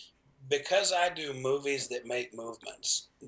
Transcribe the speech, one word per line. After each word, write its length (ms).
because 420
I 180
do 240
movies 560
that 160
make 300
movements, 720